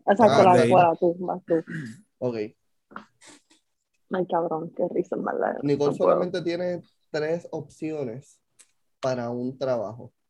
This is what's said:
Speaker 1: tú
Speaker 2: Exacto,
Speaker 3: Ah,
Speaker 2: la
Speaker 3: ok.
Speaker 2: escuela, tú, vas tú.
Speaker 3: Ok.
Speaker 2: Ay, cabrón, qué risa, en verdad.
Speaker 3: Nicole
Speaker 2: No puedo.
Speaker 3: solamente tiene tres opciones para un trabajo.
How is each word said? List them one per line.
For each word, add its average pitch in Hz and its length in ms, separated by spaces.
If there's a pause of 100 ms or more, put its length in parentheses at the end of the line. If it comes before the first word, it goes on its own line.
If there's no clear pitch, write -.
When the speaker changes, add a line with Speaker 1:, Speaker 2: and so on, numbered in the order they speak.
Speaker 1:
tú - 60
Speaker 2:
Exacto, 202 300
Speaker 3:
Ah, 190 40
Speaker 2:
la 185 80
Speaker 3:
ok. 175 60
Speaker 2:
escuela, 175 420
tú, 175 200
vas 180 260
tú. 175 80 (640)
Speaker 3:
Ok. 123 180 (1800)
Speaker 2:
Ay, 185 160
cabrón, 165 480
qué - 140
risa, - 260
en - 80
verdad. - 380
Speaker 3:
Nicole 143 300
Speaker 2:
No - 40
puedo. 180 140
Speaker 3:
solamente 175 320
tiene 175 400 (280)
tres 156 400
opciones 147 840 (640)
para 123 300
un 123 280
trabajo. 120 540 (180)